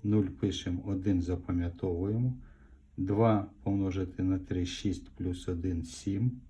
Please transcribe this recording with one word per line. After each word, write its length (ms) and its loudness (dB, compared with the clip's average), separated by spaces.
нуль 220 4
пишемо, 600 -2
один 360 0
запам'ятовуємо, 1160 -2
два 540 4
помножити 600 0
на 160 2
три 260 -2
шість 500 -4
плюс 320 -4
один 360 -2
сім. 680 -2